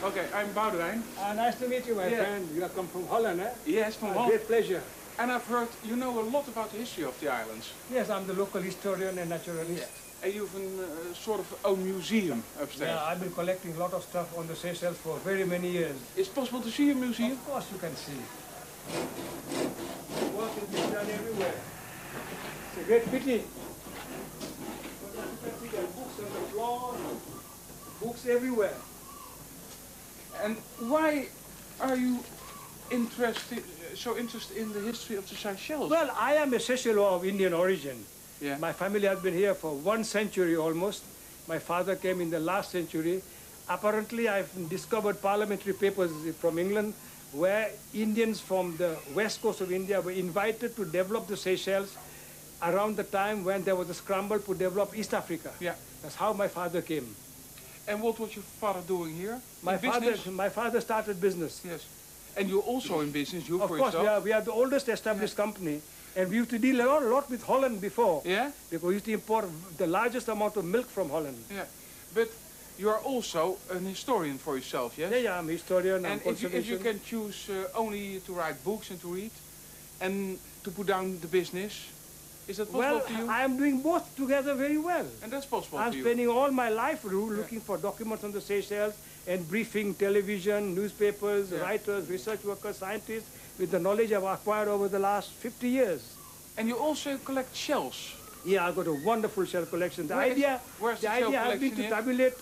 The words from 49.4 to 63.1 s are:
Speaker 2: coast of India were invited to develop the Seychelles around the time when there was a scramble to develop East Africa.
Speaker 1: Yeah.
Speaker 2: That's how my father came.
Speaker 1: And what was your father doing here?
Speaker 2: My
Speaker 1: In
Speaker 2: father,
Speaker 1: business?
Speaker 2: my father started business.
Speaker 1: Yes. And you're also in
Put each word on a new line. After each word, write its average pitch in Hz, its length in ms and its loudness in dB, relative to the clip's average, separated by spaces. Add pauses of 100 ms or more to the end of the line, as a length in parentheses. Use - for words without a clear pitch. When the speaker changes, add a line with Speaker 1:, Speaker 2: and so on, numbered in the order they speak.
Speaker 2:
coast 214 200 2
of 185 100 -2
India 190 300 2
were 180 100 -2
invited 202 640 0
to 202 100 -2
develop 185 420 2
the 202 80 -2
Seychelles 190 640 0 (640)
around 196 340 4
the 196 80 -2
time 202 400 0
when 190 200 2
there 190 120 4
was 180 140 0
a 180 60 -4
scramble 202 440 0
to 202 140 -2
develop 185 420 2
East 214 200 -2
Africa. 160 440 -2
Speaker 1:
Yeah. 170 140 -2 (300)
Speaker 2:
That's 151 120 -10
how 202 180 2
my 196 140 2
father 170 360 0
came. 127 320 -4 (720)
Speaker 1:
And 208 140 0
what 226 180 2
was 214 160 -4
your 202 80 -10 (180)
father 190 260 2
doing 170 280 0
here? 208 240 -4 (240)
Speaker 2:
My 180 120 2
Speaker 1:
In 180 40 0
Speaker 2:
father, 240 320 4
Speaker 1:
business? 185 240 -2
Speaker 2:
my 190 140 2
father 226 320 2
started 214 380 0
business. 175 460 2
Speaker 1:
Yes. 170 160 -8 (540)
And 196 140 0
you're 196 120 4 (120)
also 208 260 0
in 147 120 0